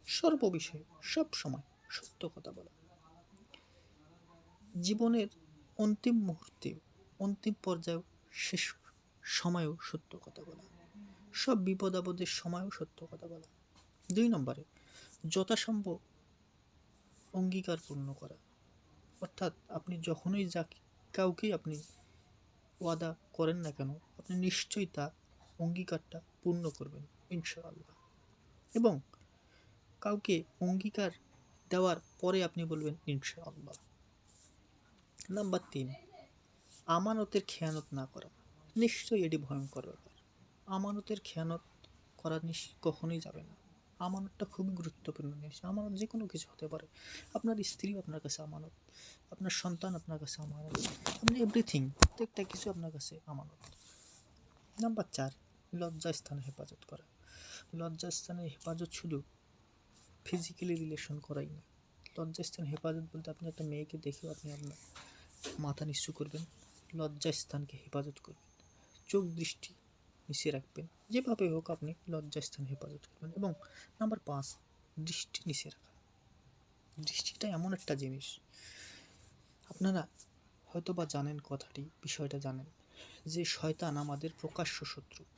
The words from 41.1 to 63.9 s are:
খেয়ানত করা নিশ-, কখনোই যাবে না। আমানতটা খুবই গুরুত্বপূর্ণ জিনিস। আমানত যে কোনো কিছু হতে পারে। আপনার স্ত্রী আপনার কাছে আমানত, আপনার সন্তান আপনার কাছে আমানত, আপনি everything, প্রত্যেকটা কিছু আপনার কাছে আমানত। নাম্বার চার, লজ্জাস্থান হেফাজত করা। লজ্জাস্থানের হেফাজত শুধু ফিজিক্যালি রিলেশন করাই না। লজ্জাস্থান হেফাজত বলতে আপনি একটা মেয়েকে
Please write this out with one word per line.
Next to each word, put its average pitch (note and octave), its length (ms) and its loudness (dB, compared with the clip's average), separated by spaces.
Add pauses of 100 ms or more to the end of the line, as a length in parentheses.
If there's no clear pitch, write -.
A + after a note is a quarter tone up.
খেয়ানত E3 360 -2 (560)
করা D#3+ 260 0
নিশ-, E3 260 -4 (140)
কখনোই D#3+ 380 2
যাবে - 220 -10
না। - 140 -16 (420)
আমানতটা F#3+ 480 -2
খুবই F#3+ 240 -2
গুরুত্বপূর্ণ D#3+ 600 -4
জিনিস। D3 320 -10
আমানত G3+ 340 0
যে G#3+ 80 2
কোনো A3 200 -2
কিছু - 260 -6
হতে D#3 160 -8
পারে। D#3+ 180 -6 (480)
আপনার A3+ 300 2
স্ত্রী G3 340 -2
আপনার D#3 220 -6
কাছে D3+ 220 -4
আমানত, D3+ 300 -10 (580)
আপনার F#3 200 -2
সন্তান F3+ 440 0
আপনার D#3+ 240 -6
কাছে D3+ 240 -6
আমানত, - 360 -6 (300)
আপনি A#3 320 6
everything, G#3 480 6 (100)
প্রত্যেকটা - 460 8
কিছু F#3 260 -4
আপনার E3+ 200 -4
কাছে D#3 360 -8
আমানত। - 460 -10 (1120)
নাম্বার A3 300 4
চার, C3+ 180 0 (440)
লজ্জাস্থান E3 640 -2
হেফাজত C#3 500 -10
করা। - 160 -14 (720)
লজ্জাস্থানের E3 720 -4
হেফাজত E3 480 -4
শুধু D3 300 -2 (1040)
ফিজিক্যালি F3 500 0
রিলেশন D#3 440 -4
করাই C#3+ 280 -4
না। D3+ 140 -10 (580)
লজ্জাস্থান D#3+ 480 -4
হেফাজত D#3+ 500 -2
বলতে D#3+ 140 -8
আপনি E3 180 -6
একটা D#3+ 160 -6
মেয়েকে D3+ 340 -4